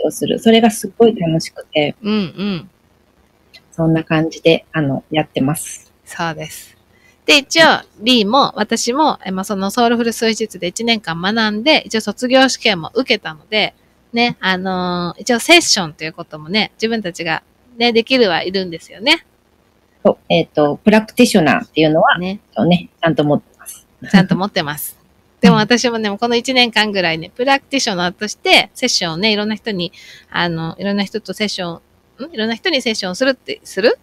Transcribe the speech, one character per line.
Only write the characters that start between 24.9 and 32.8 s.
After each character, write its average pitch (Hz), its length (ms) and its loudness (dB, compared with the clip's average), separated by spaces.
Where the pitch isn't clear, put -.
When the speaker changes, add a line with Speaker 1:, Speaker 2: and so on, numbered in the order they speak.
Speaker 2:
で - 80 8
も、 233 60 8
Speaker 1:
う - 20 4
ん。 - 40 4
Speaker 2:
私 240 280 0
も 233 80 -4
ね、 208 180 -2
こ 233 120 -2
の 240 80 2
一 240 180 -2
年 247 180 4
間 214 200 0
ぐ 196 100 -2
ら 165 120 0
い 160 40 -4
ね、 165 180 -12
プ 247 80 -4
ラ 269 160 2
ク - 60 -20
テ 277 120 -2
ィ - 20 0
シ 247 100 -2
ョ 196 60 -2
ナ 175 160 -2
ー - 20 -8
と 208 140 -8
し - 100 -10
て 359 380 2
セ - 100 -4
ッ 240 40 0
シ - 140 -2
ョ 170 60 -2
ン 160 40 -4
を 160 40 -8
ね、 214 160 2
い - 20 0
ろ 208 100 0
ん 214 40 -2
な 214 60 -4
人 214 160 -8
に、 175 200 -4
あ 170 180 -6
の、 165 300 -8
い 190 60 -12
ろ 202 100 -4
ん 202 40 -4
な 202 60 -2
人 208 180 -10
と 185 120 -12
セ 214 120 -8
ッ - 20 -4
シ 190 160 -8
ョ 170 160 -10
ン、 294 100 -12
ん？ - 40 -20
い 277 40 -16
ろ 220 80 -4
ん 226 40 -4
な 226 60 -6
人 381 140 -6
に 277 120 0